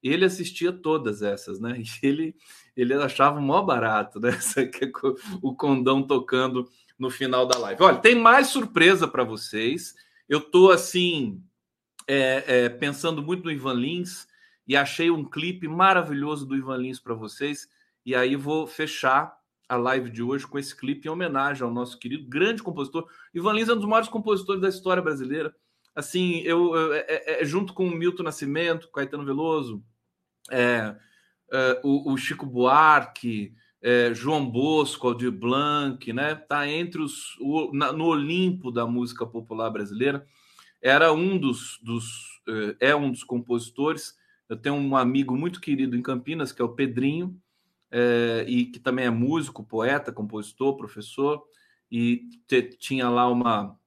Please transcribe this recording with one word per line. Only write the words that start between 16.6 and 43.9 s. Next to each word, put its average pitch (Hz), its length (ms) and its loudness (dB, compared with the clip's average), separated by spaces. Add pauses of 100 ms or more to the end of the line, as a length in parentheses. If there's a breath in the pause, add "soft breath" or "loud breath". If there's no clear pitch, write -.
Lins 127 220 -6
pra 117 140 -6
vocês. 123 540 -8 (380)
E 127 100 -2
aí 127 200 2
vou 147 320 -2
fechar 147 680 -2 (320)
a 127 80 -4
live 123 360 -2
de 113 100 -8
hoje 135 240 -4
com 143 140 -8
esse 139 160 -12
clipe 139 320 -8
em 156 40 -6
homenagem 139 520 -4
ao 120 100 -4
nosso 123 240 -6
querido 135 300 -10
grande 190 340 -2
compositor. 151 480 -8 (240 loud breath)
Ivan 180 200 -2
Lins 220 160 0
é 240 40 4
um 226 40 0
dos 208 80 -4
maiores 220 240 2
compositores 202 520 -2
da 190 80 2
história 185 320 -2
brasileira. 147 540 -4 (400)
Assim, 175 460 -2
eu, 170 340 2
eu, 160 180 2
é, 151 140 -2
é, 156 340 -2
é 160 40 2
junto 180 280 -4
com 185 140 0
o 175 40 -2
Milton 175 320 -2
Nascimento, 160 680 -2
Caetano 143 340 -6
Veloso, 139 580 -2 (680)
é, 120 440 0 (560 soft breath)
é, 127 320 2
o, 139 280 0
o 131 60 0
Chico 143 280 -6
Buarque, 127 1080 4 (280 soft breath)
é, 120 320 4
João 135 360 -2
Bosco, 139 580 0
Aldir 120 240 -2
Blanc, 135 800 -2
né? 143 240 -2
Tá 143 320 -4
entre 165 340 -6
os, - 380 -10
o, 147 340 -2
na, 143 180 0
no 160 140 -2
Olimpo 170 640 0
da 117 140 -2
música 120 400 -4
popular 113 440 -8
brasileira. 107 560 -4 (560 soft breath)
Era 151 320 6
um 185 240 2
dos, 127 440 -4
dos, 113 600 -10 (380)
é, 131 100 4
é 147 60 6
um 143 140 0
dos 120 140 -8
compositores. 123 920 -4 (340)